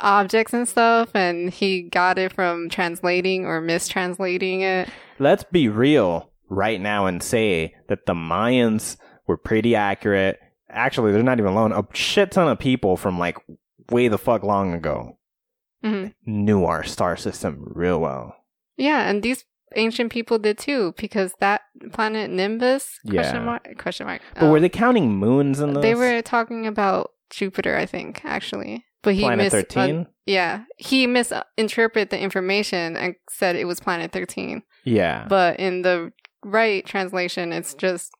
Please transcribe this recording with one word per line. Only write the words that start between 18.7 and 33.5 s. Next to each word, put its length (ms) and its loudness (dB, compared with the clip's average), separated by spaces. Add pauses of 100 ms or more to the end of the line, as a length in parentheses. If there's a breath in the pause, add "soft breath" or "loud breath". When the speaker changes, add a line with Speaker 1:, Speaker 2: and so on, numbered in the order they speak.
Speaker 1:
Yeah, 320 0
and 140 0
these 220 -4 (300)
ancient 360 0
people 280 -2
did 180 0
too, 400 -2
because 420 -2
that 220 2 (320)
planet 380 -4
Nimbus, 560 0 (200)
question 280 0
Speaker 2:
Yeah. 100 -6
Speaker 1:
mark, 320 -8
question 300 -8
mark, 140 -10 (140)
Speaker 2:
But 140 4
were 80 8
Speaker 1:
um, 60 6
Speaker 2:
they 60 4
counting 460 2
moons 440 2
in 140 0
Speaker 1:
they 200 2
Speaker 2:
this? 40 2
Speaker 1:
were 240 2
talking 460 -2
about 440 0 (180)
Jupiter, 480 -4
I 80 0
think, 400 -12
actually. 600 -8 (180)
But 120 2
he 60 0
Speaker 2:
Planet 240 2
Speaker 1:
mis-, 80 2
Speaker 2:
thirteen? 480 0
Speaker 1:
uh, 40 -6 (200)
yeah. 380 0 (140)
He 300 2
misinterpreted 1000 0
the 100 -4
information 800 -2
and 180 -6 (140)
said 260 0